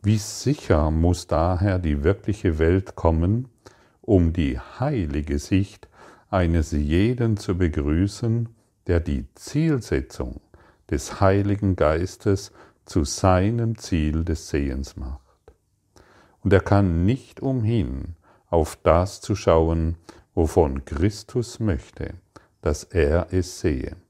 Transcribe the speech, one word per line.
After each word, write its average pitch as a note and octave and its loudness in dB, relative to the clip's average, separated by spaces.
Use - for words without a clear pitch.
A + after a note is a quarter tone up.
Wie G#2 2
sicher F#2+ 0
muss E2+ 2
daher F2+ 0
die D2+ -2
wirkliche F2+ 0
Welt F2 2
kommen, F2+ 0
um F2 4
die B1+ -2
heilige D2 -4
Sicht - -2
eines E2+ 2
jeden G2+ 0
zu G2 -4
begrüßen, F#2 0
der E2+ 2
die D2 -4
Zielsetzung B2 -4
des - -4
Heiligen G2+ 2
Geistes E2+ 0
zu D#2+ -2
seinem G#2 0
Ziel D#2+ -2
des E2 -6
Sehens C#2 -4
macht. C2+ -10
Und G2 2
er F#2+ 6
kann F#2 2
nicht A#2+ -2
umhin, G#2+ -2
auf D#2+ 0
das F2 2
zu - -2
schauen, E2 2
wovon D#2 0
Christus - -4
möchte, - -6
dass D#2 -2
er E2 0
es F2+ -4
sehe - -4